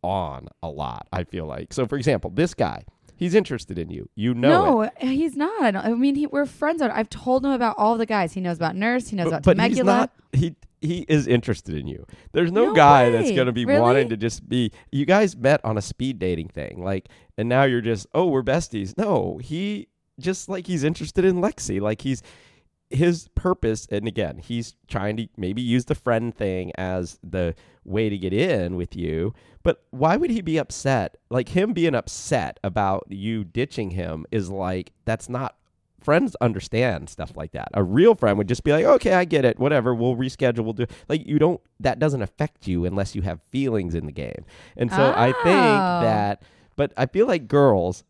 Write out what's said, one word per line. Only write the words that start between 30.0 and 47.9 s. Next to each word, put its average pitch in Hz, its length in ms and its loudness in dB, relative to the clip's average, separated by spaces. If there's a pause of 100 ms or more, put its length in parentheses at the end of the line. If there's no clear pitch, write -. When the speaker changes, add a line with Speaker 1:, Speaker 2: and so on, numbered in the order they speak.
Speaker 1:
would 311 140 -2
he 226 100 -4
be 160 180 -2
upset? 131 580 -4 (140)
Like, 123 200 -4
him 208 220 0
being 165 220 0
upset - 680 -4
about 98 440 -2
you 104 360 -6
ditching 107 460 -4
him 85 420 -6
is, 98 180 -2
like, 92 420 -6 (120)
that's - 240 -4
not, 123 280 -8 (460)
friends 175 380 2
understand 113 720 0
stuff - 260 -12
like 78 160 -10
that. - 220 -10
A 101 100 2
real 160 320 6
friend 101 220 4
would 98 100 0
just 120 160 -2
be 147 80 4
like, 151 140 2
"Okay, - 260 4
I 180 120 4
get 151 200 2
it. 117 160 4
Whatever. 127 340 2
We'll 117 220 0
reschedule. 123 480 -2
We'll 113 80 -4
do," 113 140 -4 (220)
like, 160 180 -2
you 147 120 0
don't, 165 220 2 (180)
that 127 220 0
doesn't 139 220 0
affect - 440 -6
you 87 200 0
unless 95 280 -4
you 92 80 -6
have 85 180 -6 (100)
feelings 110 440 -2
in 78 120 -4
the 71 60 -10
game. 53 320 -12 (320)
And 120 140 -2
so 131 240 4
I 117 120 4
think 127 100 2 (100)
Speaker 2:
Oh. 190 560 4
Speaker 1:
that, 104 400 0 (320)
but 143 220 -2
I 127 100 0
feel 208 200 2
like 160 220 -2
girls 104 600 4